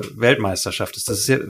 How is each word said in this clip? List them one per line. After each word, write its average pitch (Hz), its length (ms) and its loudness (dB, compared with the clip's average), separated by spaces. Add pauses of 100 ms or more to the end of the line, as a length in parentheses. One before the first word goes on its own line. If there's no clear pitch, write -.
(160)
Weltmeisterschaft 107 800 0
ist. - 140 -6
Das 101 100 -2
ist 107 80 0
ja, 131 120 4 (100)